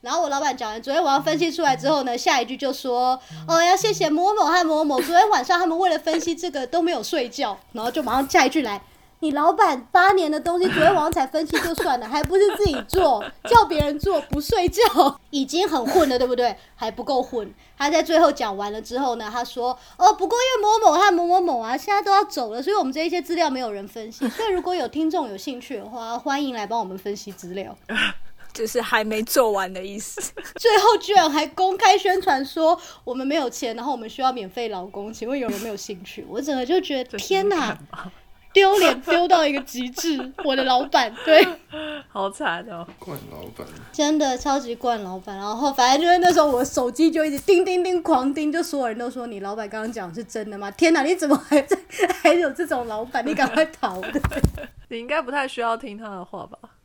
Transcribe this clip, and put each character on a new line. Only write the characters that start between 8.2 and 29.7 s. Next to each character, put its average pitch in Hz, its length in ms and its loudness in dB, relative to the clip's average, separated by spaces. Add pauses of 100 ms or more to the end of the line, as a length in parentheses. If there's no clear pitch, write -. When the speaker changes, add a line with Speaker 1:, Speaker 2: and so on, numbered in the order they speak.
Speaker 1:
下 320 160 4
一 - 40 2
句 320 120 0
来 208 180 -4 (400)
：“你 311 120 -2
老 294 200 2
板 320 400 2
八 370 220 6
年 330 180 2
的 302 80 -2
东 349 200 -2
西， 370 60 2
昨 370 100 0
天 339 180 6
晚 370 40 2
上 - 140 2
才 285 140 0
分 311 220 -2
析 320 140 -2
就 339 120 -4
算 302 260 -2
了， 220 80 -10
还 294 160 -2
不 330 140 2
是 392 60 8 (120)
自 415 100 2
己 277 220 0
做， 285 380 2 (200)
叫 466 200 8
别 320 140 -2
人 294 180 0
做， 339 240 0
不 285 180 -6
睡 349 300 2
觉， 339 500 2 (120)
已 277 120 -2
经 330 240 -2
很 285 200 -2
混 320 200 4
了， 254 100 0
对 247 100 0
不 247 80 0
对？ 240 200 0 (200)
还 220 160 -6
不 240 120 -10
够 254 180 0
混。” 226 300 -6 (240)
他 285 140 0
在 320 120 2
最 320 180 2
后 320 120 6
讲 226 240 -6
完 202 160 -6
了 214 80 -10
之 233 200 -8
后 254 160 -2
呢， 226 160 -10
他 240 120 -4
说 247 340 -6 (200)
：“哦， 392 160 6
不 359 140 -2
过 453 100 0
因 508 240 0
为 415 60 2
某 440 180 4
某 311 120 8
和 392 140 6
某 349 140 2
某 359 160 4
某 349 180 0
啊， 226 160 -4
现 403 180 -2
在 403 80 2
都 403 100 0
要 403 120 6
走 247 300 -6
了， 240 80 -6
所 277 100 -2
以 415 40 2
我 381 80 2
们 262 100 -4
这 311 120 -2
一 339 40 -2
些 349 100 -2
资 330 160 -6
料 339 140 2
没 262 100 -4
有 240 120 -6
人 202 160 -10
分 226 240 -14
析， 240 180 -4
所 440 180 -6
以 415 40 0
如 359 100 -2
果 359 140 -4
有 277 120 -4
听 311 220 -2
众 311 180 -2
有 202 80 -10
兴 247 240 -10
趣 254 180 -12
的 196 80 -12
话， 226 320 -10
欢 277 260 -2
迎 262 100 -4
来 220 120 -6
帮 226 140 -4
我 214 60 -4
们 185 120 -10
分 202 180 -8
析 202 160 -14
资 180 240 -14
料。” 196 200 -10 (800)
Speaker 2:
就 233 120 -6
是 - 160 -2
还 220 220 0
没 214 180 -4
做 226 300 2
完 190 200 -2